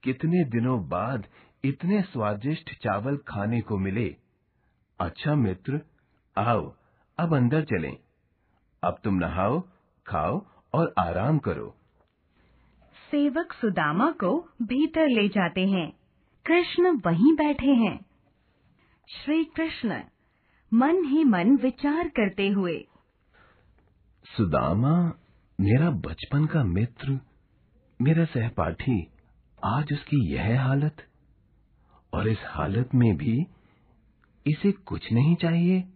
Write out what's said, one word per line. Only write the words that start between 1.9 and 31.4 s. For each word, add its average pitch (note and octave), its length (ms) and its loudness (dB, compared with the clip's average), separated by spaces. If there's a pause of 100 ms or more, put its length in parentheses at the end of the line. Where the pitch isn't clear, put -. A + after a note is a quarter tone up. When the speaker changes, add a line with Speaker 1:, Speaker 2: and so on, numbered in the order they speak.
Speaker 1:
स्वादिष्ट A2+ 720 -4 (100)
चावल A2+ 340 -2
खाने A2 440 -4
को G#2+ 160 -4
मिले। F#2+ 380 -4 (840)
अच्छा F2 360 -4
मित्र, C3 460 -2 (560)
आओ, A2 380 -2 (440)
अब E3 160 0
अंदर C3+ 280 2
चलें। E2 340 -4 (840)
अब E2+ 200 -2
तुम G2+ 100 0
नहाओ, F#2 500 0 (440)
खाओ F2 380 -2 (280)
और D#3+ 260 0
आराम F#2 380 0
करो। D2+ 380 -6 (1400)
Speaker 2:
सेवक D4 420 0
सुदामा F#3 580 0
को C4+ 380 -2 (120)
भीतर D#4 460 0
ले A3 200 2
जाते F#3 400 0
हैं। F#3 240 -2 (540)
कृष्ण F4 600 2
वहीं F#3 280 6
बैठे C#4+ 380 2
हैं। A3+ 340 2 (1040)
श्री D#4+ 340 -2
कृष्ण D4+ 600 -4 (680)
मन D#4 300 4
ही D4+ 200 2
मन A3+ 340 4
विचार D4 500 0
करते G3 400 -2
हुए। F#3+ 400 -2 (1500)
Speaker 1:
सुदामा A2 760 2 (480)
मेरा B2 280 4
बचपन C#3 560 -2
का D3+ 180 0
मित्र, A#2+ 560 -2 (840)
मेरा D#3+ 240 2
सहपाठी, A2 840 -2 (540)
आज D3 280 -2
उसकी B2 400 0
यह G#2+ 300 0
हालत, C#3 440 -2 (1040)